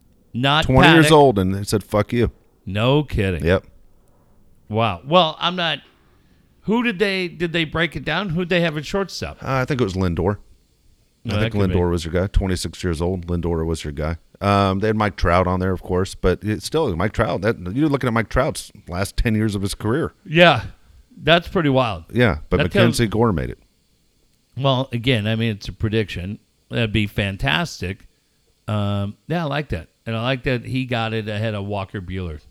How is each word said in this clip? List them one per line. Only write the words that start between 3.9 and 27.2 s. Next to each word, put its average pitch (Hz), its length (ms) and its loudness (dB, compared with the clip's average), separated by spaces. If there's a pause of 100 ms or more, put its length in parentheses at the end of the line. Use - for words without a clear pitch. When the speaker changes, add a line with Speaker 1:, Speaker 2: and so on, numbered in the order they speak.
Speaker 1:
Wow. 107 380 -2
Well, 160 320 2
I'm 175 180 -2
not. 165 240 -4 (840)
Who 226 200 0
did 226 160 -2
they, 190 300 -2
did 160 240 -6
they 165 120 0
break 160 300 -2
it 135 100 -10
down? 175 260 -4
Who'd 175 180 -2
they 175 140 2
have 160 140 -2
at 147 100 -6
shortstop? 175 560 -6
Speaker 2:
Uh, - 100 -10
I 131 140 0
think 127 140 0
it 120 40 2
was 95 100 0
Lindor. 90 440 0 (880)
Speaker 1:
No, 107 80 -4
Speaker 2:
I - 20 0
Speaker 1:
that 110 160 0
Speaker 2:
think - 0 -
Speaker 1:
could 101 180 2
be. 87 60 0
Speaker 2:
Lindor 87 140 2
was 85 140 -2
your 80 100 -8
guy. 90 120 0
Twenty-six 92 560 -2
years 85 180 -2
old. 87 260 -2
Lindor 85 400 -2
was 82 180 -4
your 76 80 -8
guy. 78 240 -4 (240)
Um, 98 400 2
they 110 80 0
had 110 80 0
Mike 104 200 0
Trout 87 300 4
on 90 140 0
there, 92 120 0
of 90 100 -6
course, 92 320 -2
but 90 280 0
it's 104 240 -4
still 147 300 -2
Mike 101 160 -2
Trout. - 300 -2
That, 107 160 0 (160)
you're 151 140 0
looking 135 200 0
at 113 40 -2
Mike 113 160 0
Trout's - 440 -2 (160)
last 90 280 -4
ten 113 180 2
years 107 200 0
of 98 80 -4
his 98 120 -4
career. 117 380 -2 (140)
Speaker 1:
Yeah, 160 380 4 (520)
that's 165 320 2
pretty 165 220 0
wild. 113 420 0
Speaker 2:
Yeah, 107 260 2 (120)
but 90 80 4
Speaker 1:
That 160 140 0
tells 190 260 4
Speaker 2:
Mackenzie 120 80 2
Gore 107 260 2
made 65 180 -2
it. - 80 -12 (1000)
Speaker 1:
Well, 131 360 0
again, 117 340 0
I 113 100 0
mean, 117 160 -2
it's - 160 -10
a 95 40 -8
prediction. 104 640 -4 (320)
That'd 117 220 -2
be 107 140 2
fantastic. 101 1000 -4 (600)